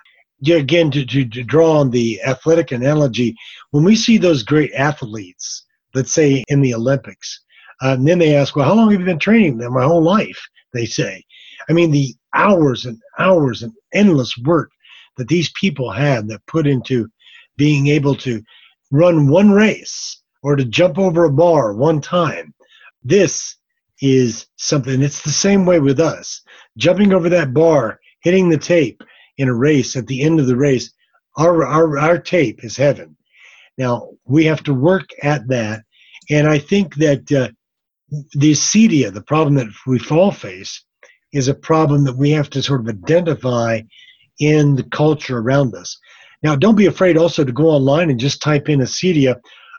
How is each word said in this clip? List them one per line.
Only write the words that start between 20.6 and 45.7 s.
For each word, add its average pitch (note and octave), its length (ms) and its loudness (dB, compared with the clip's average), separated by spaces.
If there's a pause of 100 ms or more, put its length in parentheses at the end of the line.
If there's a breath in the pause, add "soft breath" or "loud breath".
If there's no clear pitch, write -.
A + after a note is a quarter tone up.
jump D3+ 340 0
over F3 260 2
a D3+ 80 2
bar C#3+ 420 2
one D3 260 0
time. D#3 540 -4 (480 soft breath)
This E3 540 0 (440)
is C3 460 0 (100)
something, C3 460 -2
it's C#3+ 200 -4
the D3+ 80 -8
same G3 340 0
way F3 160 4
with C3+ 180 0
us. - 440 -4 (340 soft breath)
Jumping F#3 360 2
over F3 180 2
that D#3 240 0
bar, D3 440 2 (220 soft breath)
hitting F3+ 280 2
the D#3 100 2
tape, D3+ 440 0 (360 soft breath)
in C3+ 100 0
a B2 60 0
race, C3+ 420 0
at A#2+ 100 -8
the C3 160 -6
end D#3+ 180 2
of C3 60 0
the B2 100 0
race, C3 360 -2 (440)
our, D#3+ 300 2
our, D3+ 320 0
our D#3+ 200 2
tape D3+ 460 -2
is A2 120 -12
heaven. B2 400 -2 (640 soft breath)
Now, C3 300 -4 (160)
we D3+ 220 2
have D#3 180 -2
to C#3+ 100 -2
work E3+ 340 0 (140)
at C#3 260 -4
that. A2 340 -4 (480 soft breath)
And D3+ 180 2
I D3+ 100 2
think F#3+ 380 -2
that, C#3+ 340 0
uh, C3 200 0 (840)
the D3 180 2
acedia, D3+ 600 2
the G2 100 -12
problem D3 340 0
that A#2+ 120 -2 (180)
we B2+ 140 0 (100)
all F3+ 200 2
face, G2 540 -12 (480 soft breath)
is C3+ 160 -2
a C3+ 60 0
problem D3 500 0
that B2+ 120 -4
we C#3+ 140 0
have D3+ 200 0
to C3 120 -6
sort C#3 180 -2
of A2 80 -8
identify A#2+ 920 -2 (580 soft breath)
in D3 380 2
the B2+ 80 -4
culture D3+ 540 -2
around B2+ 360 0